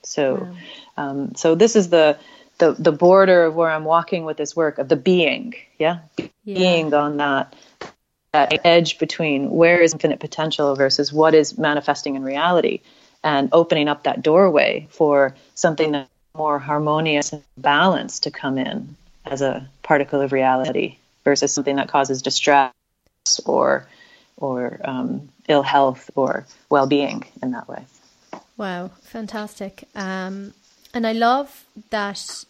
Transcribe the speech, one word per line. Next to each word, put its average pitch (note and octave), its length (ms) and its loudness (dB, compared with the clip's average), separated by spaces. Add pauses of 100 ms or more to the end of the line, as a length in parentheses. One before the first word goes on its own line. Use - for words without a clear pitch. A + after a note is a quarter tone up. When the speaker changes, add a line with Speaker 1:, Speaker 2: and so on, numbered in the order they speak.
Speaker 1:
So, C3+ 320 -4 (600)
Speaker 2:
Wow. C#3+ 140 -6
Speaker 1:
um, C#3 240 -8
so E3 200 0
this A3 220 4
is F3+ 140 2
the, D#3 260 4 (420)
the, D#3+ 140 4
the D#3+ 200 2
border F3+ 520 6
of D#3+ 100 0
where E3 160 0
I'm D#3 140 -4
walking E3 400 0
with D#3 120 -6
this D3 200 -8
work D#3 220 -2
of C#3 100 -6
the D#3 80 4
being, C#3+ 580 0 (240)
yeah? E3+ 200 -2 (200)
Speaker 2:
Yeah. - 100 -12 (160)
Speaker 1:
Being F3+ 500 0
on D3 240 0
that, C#3+ 360 -2 (760)
that D3+ 320 2
edge E3+ 340 4
between D3+ 520 -4
where E3+ 300 4
is E3 120 4
infinite D#3 280 -2
potential D3+ 560 -2
versus C#3 360 0
what D#3 220 4
is D3+ 240 2
manifesting D3 560 -2
in C3+ 80 -8
reality, D3+ 580 0 (440)
and C#3 280 0
opening D#3+ 360 2
up D3 160 -4
that - 180 -2
doorway D#3 680 2
for C#3+ 440 2 (200)
something D#3 380 0
that's C#3 160 -6 (260)
more D3+ 240 -2
harmonious D3+ 760 -2
and D3 100 -14 (160)
balanced D3 640 0
to D3 80 -6
come C3+ 260 -8
in C#3 400 -8 (300)
as C3+ 160 -6
a C3+ 260 -4 (140)
particle C#3+ 400 0
of C3+ 100 -2
reality C3 640 -2 (280)
versus C#3+ 280 0
something C#3 240 -4
that C3+ 120 -4
causes C3+ 340 -2
distress C3+ 500 2 (720)
or, C3+ 420 0 (520)
or, B2+ 460 -6
um, C3 440 -8 (200)
ill C#3+ 140 4
health C3+ 520 0
or C3+ 320 -2 (240)
well-being C#3 540 0 (180)
in C3 80 -6
that A#2+ 180 -12
way. - 160 -16 (720)
Speaker 2:
Wow, F#3 340 -10 (120)
fantastic. G#3+ 840 -14 (100)
Um, F#3+ 600 -10 (400)
and A3+ 120 -2
I A3 60 -2
love B3 520 -2 (260)
that G3+ 580 -8